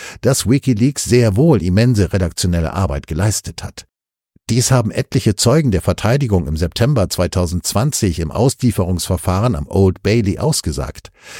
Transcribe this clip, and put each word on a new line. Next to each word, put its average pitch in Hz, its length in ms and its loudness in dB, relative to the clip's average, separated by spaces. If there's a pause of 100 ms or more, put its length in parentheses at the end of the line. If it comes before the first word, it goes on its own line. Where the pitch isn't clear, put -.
(200)
dass 127 300 0
WikiLeaks 131 560 0
sehr 113 320 4
wohl 135 260 4
immense 104 480 2
redaktionelle 87 640 -2
Arbeit 71 340 -4
geleistet 85 560 -4
hat. - 220 -14 (640)
Dies - 220 2
haben 113 200 2
etliche - 460 0
Zeugen 135 340 2
der 87 100 2
Verteidigung 107 680 0
im 76 100 -4
September 92 520 0
zweitausendzwanzig 90 1080 -2
im 80 100 -4
Auslieferungsverfahren 98 1300 0
am 73 140 -8
Old 95 340 2
Bailey 101 340 0
ausgesagt. - 720 -4 (280)